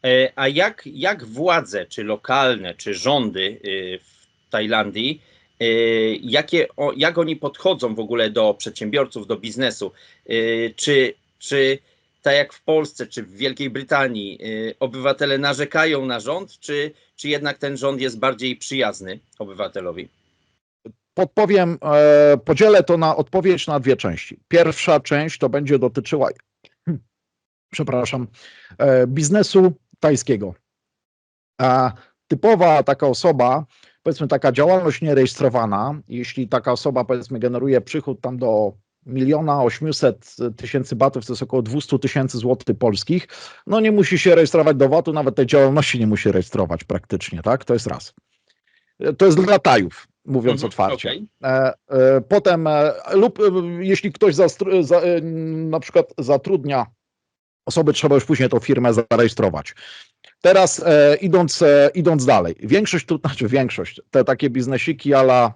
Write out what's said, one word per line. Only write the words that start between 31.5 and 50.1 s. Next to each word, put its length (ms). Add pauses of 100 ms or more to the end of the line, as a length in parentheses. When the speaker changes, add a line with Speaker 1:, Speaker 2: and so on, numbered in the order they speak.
Speaker 2:
A 340 (360)
typowa 560
taka 240
osoba, 580 (380)
powiedzmy 240
taka 240
działalność 500
nierejestrowana, 1080
jeśli 400
taka 240
osoba, 320
powiedzmy, 360
generuje 420
przychód 400
tam 160
do 360 (320)
miliona 580
osiemset 720 (220)
tysięcy 380
batów, 300
to 80
jest 100
około 180
dwustu 380
tysięcy 380
złotych 400
polskich, 500 (400)
no 120
nie 120
musi 280
się 160
rejestrować 420
do 120
vatu, 240
nawet 220
tej 100
działalności 540
nie 80
musi 240
rejestrować 520
praktycznie, 580
tak? 240
To 80
jest 140
raz. 260 (1040)
To 80
jest 160
dla 180
Tajów, 480 (180)